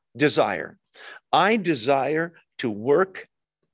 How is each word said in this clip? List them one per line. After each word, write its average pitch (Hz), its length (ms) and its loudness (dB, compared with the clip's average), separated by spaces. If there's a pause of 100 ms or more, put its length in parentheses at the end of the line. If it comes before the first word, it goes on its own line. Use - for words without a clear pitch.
(160)
desire. 117 600 0 (560)
I 185 240 4
desire 151 800 -2 (240)
to 127 100 -4
work 143 600 -2 (460)